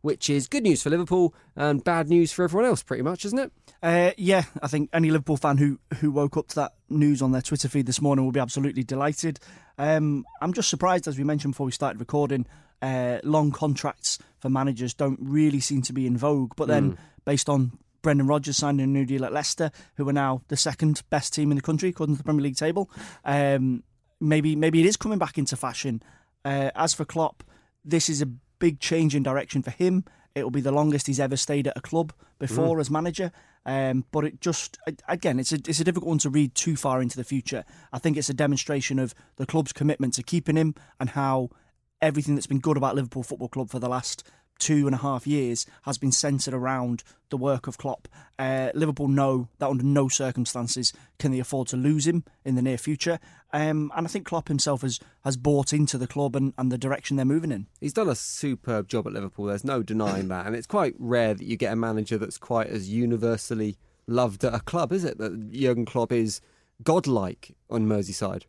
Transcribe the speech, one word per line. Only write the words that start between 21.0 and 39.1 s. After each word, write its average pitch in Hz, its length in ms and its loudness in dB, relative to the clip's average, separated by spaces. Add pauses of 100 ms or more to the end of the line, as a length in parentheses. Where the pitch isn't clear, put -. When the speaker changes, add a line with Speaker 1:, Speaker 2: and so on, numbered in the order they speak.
Speaker 2:
best - 240 -2
team 147 160 2
in 143 60 4
the 135 60 0
country, 160 260 0
according 156 260 0
to 135 40 -2
the 143 60 -12
Premier 151 200 2
League 135 120 -2
table, 170 340 0 (340)
um, 139 580 2 (380)
maybe, 151 340 2
maybe 160 260 4
it 170 60 6
is 214 100 4
coming 214 220 -2
back 156 180 -2
into 139 200 -2
fashion. 120 440 -4 (440)
Uh, 139 300 0
as 165 200 0
for 156 100 -4
Klopp, - 380 -2 (420)
this 160 240 0
is 143 120 -2
a 147 60 0 (320)
big 165 220 2
change 160 340 2
in 143 80 2
direction 135 400 -2
for - 80 -8
him. 185 340 2 (300)
It 143 80 -4
will 123 80 -4
be 139 100 -2
the 135 120 0
longest 147 340 2
he's 139 140 0
ever 135 160 0
stayed 143 320 0
at - 80 -6
a - 40 -8
club 160 320 -2 (260)
before 160 400 0
Speaker 1:
Mm. - 20 0
Speaker 2:
as 135 100 -2
manager. 170 420 -2 (320)
Um, 131 480 0
but 151 120 0
it - 160 -6
just, - 460 -4
a-, 156 80 -6 (140)
again, 165 320 0
it's 131 120 -2
a, 156 40 0
it's 147 240 -2
a 170 40 0
difficult 175 240 0
one 160 100 2
to 143 120 0
read 143 240 2
too 160 220 -2
far 131 260 0
into 120 140 -4
the 127 80 -8
future. 131 400 -6 (280)
I - 60 -8
think 151 180 0
it's 147 120 -2
a 139 60 -4
demonstration 139 640 0
of 127 140 -2 (220)